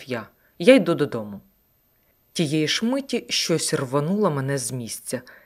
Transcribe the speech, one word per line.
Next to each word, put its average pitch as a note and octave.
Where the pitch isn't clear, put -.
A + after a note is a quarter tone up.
я. A#2
"Я A3
йду E3+
додому". A2
Тієї D#3
ж -
миті B3+
щось -
рвануло D3+
мене C#3
з -
місця, B2